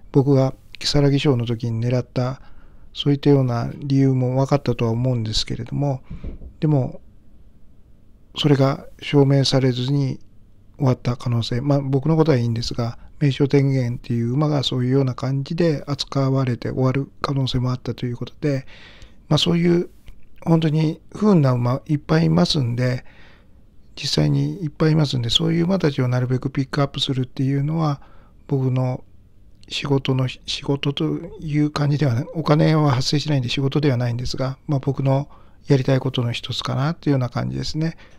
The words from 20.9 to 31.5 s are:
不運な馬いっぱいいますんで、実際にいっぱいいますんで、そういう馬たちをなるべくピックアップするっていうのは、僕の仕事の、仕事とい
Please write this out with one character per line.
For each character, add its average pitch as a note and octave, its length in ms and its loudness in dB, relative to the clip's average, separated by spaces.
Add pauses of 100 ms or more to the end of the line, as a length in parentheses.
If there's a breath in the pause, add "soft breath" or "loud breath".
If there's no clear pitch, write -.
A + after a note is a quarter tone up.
不 G#3+ 160 4
運 F3 100 6
な C3 120 4
馬 B2 340 0
い D3+ 80 0
っ D3 40 0
ぱ D#3+ 220 0
い E3 40 2
い D#3+ 40 2
ま E3+ 160 4
す D#3 160 0
ん A#2 140 0
で、 B2+ 300 -2 (920 soft breath)
実 - 280 0
際 D3 60 2
に D3 340 0
い D#3 40 -4
っ - 20 -4
ぱ D#3 200 0
い - 20 4
い D#3 40 4
ま D#3 120 2
す C3 100 -2
ん A#2+ 60 -2
で、 A#2 80 -4
そ - 160 0
う E3 60 2
い E3+ 80 2
う - 20 2
馬 F#3 160 0
た D#3+ 120 2
ち C3+ 120 -2
を B2 40 0
な B2 120 0
る B2+ 80 -2
べ B2+ 100 0
く C3 140 -4
ピ C#3 120 -2
ッ - 60 -6
ク - 120 -2
ア C#3 40 2
ッ - 40 -4
プ - 100 -10
す C#3 120 -4
る C3 120 0
っ - 20 -2
て - 160 -8
い C3+ 140 0
う C#3 80 0
の D#3 160 -2
は、 D3 200 0 (460 soft breath)
僕 C3 240 0
の B2+ 340 -2 (640)
仕 - 200 -8
事 C#3 260 0
の、 C3 140 0
仕 - 360 -10
事 C#3 300 -2
と D#3+ 120 -2 (340)
い D3+ 200 -4